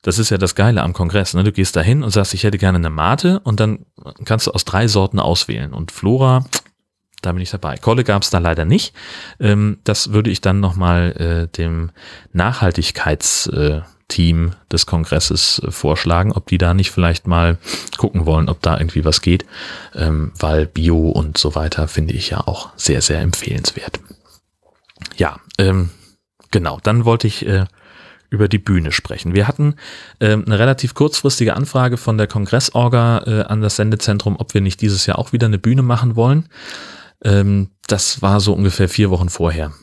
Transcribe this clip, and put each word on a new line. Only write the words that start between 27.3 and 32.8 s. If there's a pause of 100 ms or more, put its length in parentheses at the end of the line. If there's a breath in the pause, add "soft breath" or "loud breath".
äh, (680 loud breath)
über
die
Bühne
sprechen.
Wir
hatten, (420 loud breath)
ähm,
eine
relativ
kurzfristige
Anfrage
von
der
Kongressorga,